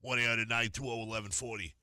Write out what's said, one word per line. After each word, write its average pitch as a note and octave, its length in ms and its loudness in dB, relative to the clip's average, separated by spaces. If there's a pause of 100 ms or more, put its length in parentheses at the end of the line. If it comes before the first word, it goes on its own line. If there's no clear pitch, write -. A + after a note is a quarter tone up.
One B2+ 180 0
eight A#2+ 80 4
hundred A2+ 220 4
nine A#2 220 2
two C3+ 180 -4
oh A#2 140 -2
eleven A2 280 -2
forty. G2+ 520 -4